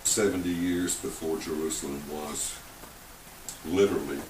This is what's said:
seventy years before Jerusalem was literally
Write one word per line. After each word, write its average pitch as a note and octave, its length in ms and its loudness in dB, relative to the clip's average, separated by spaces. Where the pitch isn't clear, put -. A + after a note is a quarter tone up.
seventy F#2 460 4
years F2 500 2
before D#2+ 400 -2
Jerusalem D#2 720 -2
was D2 460 -4
literally F#2 640 4